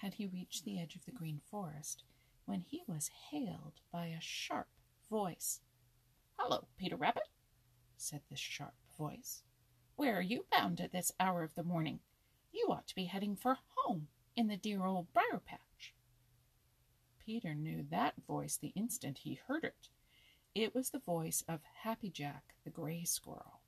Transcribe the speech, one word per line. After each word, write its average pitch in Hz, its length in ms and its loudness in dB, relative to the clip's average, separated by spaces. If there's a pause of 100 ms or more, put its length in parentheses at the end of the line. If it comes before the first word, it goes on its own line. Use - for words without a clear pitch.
had 196 140 -4
he 208 100 -4
reached 180 400 -6
the 202 140 -4
edge 165 160 -4
of 175 100 -16
the - 60 -12
Green 160 380 -6
Forest 160 540 -6 (420)
when 196 160 0
he 294 260 -6
was 156 220 -2 (200)
hailed 175 500 -4 (120)
by 170 160 -2
a 165 120 -4
sharp - 480 -4 (420)
voice. 208 520 0 (760)
Hello, - 300 2 (100)
Peter 180 180 -2
Rabbit, 151 340 2 (680)
said - 320 -6
this 139 100 -8
sharp - 360 -6 (220)
voice. - 460 -6 (520)
Where 254 220 4
are 180 40 4
you 226 300 0
bound 190 300 6
at 175 100 -4
this 180 280 2
hour 180 240 6
of 156 120 -4
the 170 80 0
morning? 160 360 2 (520)
You 453 180 2
ought - 180 0
to - 80 -8
be 190 100 0
heading 196 300 0
for 254 240 4 (160)
home 202 320 2 (280)
in 240 120 6
the 208 100 2
dear 196 280 2
old 185 280 2
briar 370 260 6
patch. - 540 -14 (1300)
Peter 220 340 -4
knew 156 360 -2
that - 260 2 (120)
voice 147 300 -2
the - 180 -6
instant 185 440 -2
he 156 160 -6
heard 302 280 -2
it. - 260 -6 (640)
It 214 220 0
was 254 140 0
the 294 100 -2
voice 170 480 0
of 165 140 -2 (220)
Happy 226 260 -2
Jack 143 540 -6
the - 60 -12
Gray 156 360 -4
Squirrel. - 640 -4